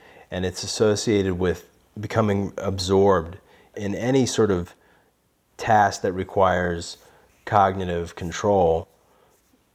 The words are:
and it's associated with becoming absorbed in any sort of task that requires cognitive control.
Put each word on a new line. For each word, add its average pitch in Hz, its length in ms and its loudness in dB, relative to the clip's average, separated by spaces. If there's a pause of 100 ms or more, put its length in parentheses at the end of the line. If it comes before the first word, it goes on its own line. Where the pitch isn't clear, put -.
(300)
and 90 160 -4
it's 92 180 -8
associated 101 720 0
with 87 340 -4 (320)
becoming 104 560 0
absorbed 92 800 2 (400)
in 101 180 -6
any 127 300 0
sort 110 260 0
of 87 240 -4 (840)
task 104 420 2
that 98 120 -2
requires 90 840 -2 (480)
cognitive 92 720 0
control. 85 720 0 (880)